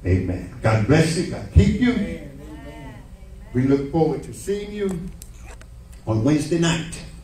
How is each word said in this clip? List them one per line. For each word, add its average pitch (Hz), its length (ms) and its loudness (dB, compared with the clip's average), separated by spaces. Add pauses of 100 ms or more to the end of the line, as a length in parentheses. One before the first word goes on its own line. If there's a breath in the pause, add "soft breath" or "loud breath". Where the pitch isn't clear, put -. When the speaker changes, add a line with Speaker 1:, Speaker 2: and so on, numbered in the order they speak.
Speaker 1:
amen. 90 560 0
God 107 260 4
bless 160 300 6
you. - 140 -2
God - 220 -8
keep - 280 6
you. 240 100 4
Speaker 2:
Amen. - 1040 -8 (580)
Speaker 1:
We 127 100 2
look 139 280 2
forward 147 320 2
to 120 100 -12
seeing 202 380 -6
you 185 380 -4 (960)
on 110 180 2
Wednesday 151 360 2
night - 440 0 (200)